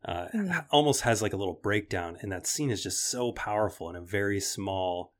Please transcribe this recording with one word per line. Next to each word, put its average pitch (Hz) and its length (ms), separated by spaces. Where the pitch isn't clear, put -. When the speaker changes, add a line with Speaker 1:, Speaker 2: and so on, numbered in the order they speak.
Speaker 1:
uh, 87 280
Speaker 2:
Mm. 208 160
Speaker 1:
ha-, 160 220
almost 147 300
has, 110 200
like, 104 120
a 98 40
little 95 240
breakdown. 95 600
And 101 100
that 90 160
scene 147 240
is 95 100
just - 240
so 123 280
powerful 104 560
in 87 60
a 87 60
very 101 380
small 92 800